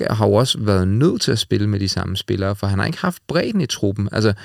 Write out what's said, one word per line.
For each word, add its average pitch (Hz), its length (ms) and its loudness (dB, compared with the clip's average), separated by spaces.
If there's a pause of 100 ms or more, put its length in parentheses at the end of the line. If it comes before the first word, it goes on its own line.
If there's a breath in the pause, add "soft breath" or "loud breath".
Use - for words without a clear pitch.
(100)
har 107 160 2
jo 101 60 4
også 117 260 2
været 95 300 2
nødt 123 340 2
til - 100 0
at 110 60 0
spille 104 300 0
med 101 120 0
de 98 80 0
samme 92 280 -4
spillere, 101 400 -4
for 101 100 -4
han 98 120 0
har - 80 0
ikke 165 120 -4
haft - 300 -4
bredden 190 320 -2
i 139 60 0
truppen. 101 460 -2
Altså, 107 200 2 (120 loud breath)